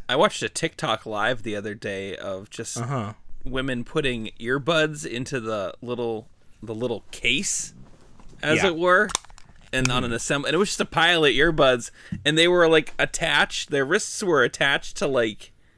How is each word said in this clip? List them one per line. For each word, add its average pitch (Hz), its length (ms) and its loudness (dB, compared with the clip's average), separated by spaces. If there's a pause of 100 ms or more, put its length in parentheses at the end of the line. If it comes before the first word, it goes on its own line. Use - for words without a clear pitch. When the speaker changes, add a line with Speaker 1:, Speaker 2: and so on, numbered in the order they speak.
Speaker 1:
I 123 80 0
watched 185 280 2
a 117 40 0
TikTok - 580 -4
live 110 380 -2
the 107 140 -6
other 104 160 -6
day 98 420 -8
of 98 340 -10
just - 280 -10
Speaker 2:
Uh-huh. 117 360 -4 (300)
Speaker 1:
women 131 400 -2
putting 123 440 -4 (120)
earbuds 147 680 0
into 127 360 -6
the 107 400 -4
little, 117 480 -6 (320)
the 110 140 -8
little 117 360 -4
case, - 600 -2 (720)
as 156 180 2
Speaker 2:
Yeah. 196 60 6
Speaker 1:
it 165 100 0
were, 180 320 4 (640)
and 131 180 0
on 127 120 0
Speaker 2:
Mm-hmm. 120 100 -4
Speaker 1:
an 117 60 -2
assemb-, 143 260 -2
and 139 80 -2
it 160 40 2
was 196 120 2
just - 120 -2
a 185 40 -2
pile 165 400 4
of 135 60 6
earbuds, 135 580 4 (340)
and 151 140 2
they 165 100 8
were, 175 200 6
like, 160 320 4
attached. 151 720 0
Their 139 140 2
wrists 180 360 -2
were 160 220 4
attached 139 540 0
to, 151 100 0
like, 120 440 -2 (260)